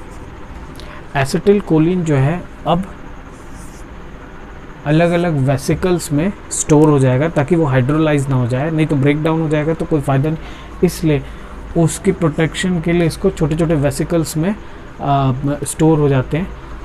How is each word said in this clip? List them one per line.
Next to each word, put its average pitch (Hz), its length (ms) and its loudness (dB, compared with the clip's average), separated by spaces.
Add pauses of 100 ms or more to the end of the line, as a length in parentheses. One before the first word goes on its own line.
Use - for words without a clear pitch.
(1160)
एसिटिलकोलिन 170 880 2
जो 151 120 2
है 139 260 2 (240)
अब 175 180 0 (2000)
अलग-अलग 170 500 2 (100)
वेसिकल्स 160 680 0
में 165 200 2 (180)
स्टोर 156 380 6
हो 147 100 6
जाएगा 131 300 4
ताकि 151 280 2
वो 160 80 4
हाइड्रोलाइज 139 640 2
ना 131 80 2
हो 123 100 2
जाए, 127 240 -2
नहीं 156 160 0
तो 151 100 0
ब्रेकडाउन 151 440 2
हो 160 80 0
जाएगा 151 260 0
तो 160 100 -4
कोई 160 160 0
फ़ायदा 139 300 0
नहीं। - 540 -6
इसलिए 156 380 2 (540)
उसकी 170 360 2
प्रोटेक्शन 165 680 0
के 170 120 0
लिए 170 140 4
इसको 185 240 0
छोटे-छोटे 160 440 0
वेसिकल्स 151 640 0
में, 175 180 0 (460)
आ, 139 320 2 (320)
स्टोर 160 340 2
हो 147 100 4
जाते 135 280 2
हैं। 190 120 -2 (360)